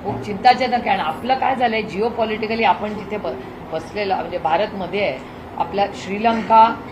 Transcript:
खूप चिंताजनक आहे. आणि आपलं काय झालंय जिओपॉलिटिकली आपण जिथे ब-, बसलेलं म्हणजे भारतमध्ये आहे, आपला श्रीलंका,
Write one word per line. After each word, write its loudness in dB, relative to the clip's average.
खूप -6
चिंताजनक 4
आहे. 0
आणि 2
आपलं 0
काय 0
झालंय 0
जिओपॉलिटिकली -2
आपण 2
जिथे -8
ब-, -8
बसलेलं -2
म्हणजे -4
भारतमध्ये 0
आहे, -2
आपला 0
श्रीलंका, 4